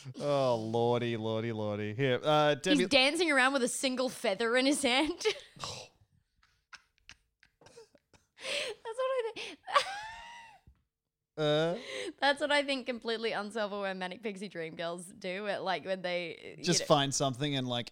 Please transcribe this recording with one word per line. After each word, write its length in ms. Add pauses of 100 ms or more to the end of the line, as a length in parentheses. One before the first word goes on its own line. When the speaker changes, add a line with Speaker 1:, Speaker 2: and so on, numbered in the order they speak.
(200)
Speaker 1:
Oh, 360
lordy, 600
lordy, 360
lordy. 400
Here, 280
uh, 340
Debbie 240
Speaker 2:
He's 100
dancing 420
around 220
with 100
a 60
single 400
feather 480
in 80
his 180
hand. 340
<laughs> 400
That's 80 (3250)
what 160
I 360
think. 260
<laughs> 60 (1700)
Speaker 1:
Uh? 380 (480)
Speaker 2:
That's 200
what 100
I 100
think 240
completely 460
unself-aware 640
Manic 260
Pixie 280
Dream 260
Girls 300
do. 420
At, 160
like, 200
when 200
they, 560
you 40
Speaker 1:
Just 180
Speaker 2:
know, 40
Speaker 1:
find 260
something 440
and, 120
like, 240